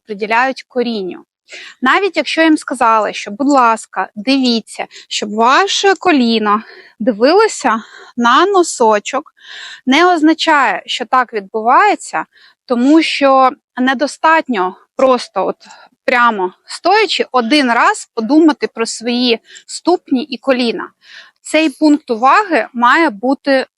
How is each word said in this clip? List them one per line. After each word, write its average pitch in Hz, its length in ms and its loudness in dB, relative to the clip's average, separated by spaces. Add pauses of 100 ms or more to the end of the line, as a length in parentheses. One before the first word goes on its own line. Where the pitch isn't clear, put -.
приділяють 226 580 -4
корінню. 226 640 -6 (560)
Навіть 339 360 0
якщо 311 240 -2
їм 320 160 4
сказали, 226 560 0
що, - 180 -12
будь 269 180 -2
ласка, 233 680 0
дивіться, 247 720 -2 (220)
щоб 208 260 -8
ваше 320 600 2
коліно... 226 680 0 (360)
Дивилося 240 840 0 (340)
на 247 280 2
носочок, 269 880 0 (520)
не 339 280 2
означає, 302 720 0
що - 200 -8
так 247 280 0
відбувається, 226 920 0 (400)
тому 269 360 4
що 269 500 2 (260)
недостатньо 254 1000 -2 (260)
просто 247 440 0
от 185 100 -4 (500)
прямо 226 480 0 (120)
стоячи - 680 -2
один 254 400 0
раз 302 440 0
подумати 269 520 2
про 226 180 -6
свої 240 540 -2 (260)
ступні - 580 -4
і 240 140 -12
коліна. 240 520 -6 (520)
Цей 311 280 -2
пункт 294 420 0
уваги 277 600 0
має 269 360 2
бути 262 560 -2 (120)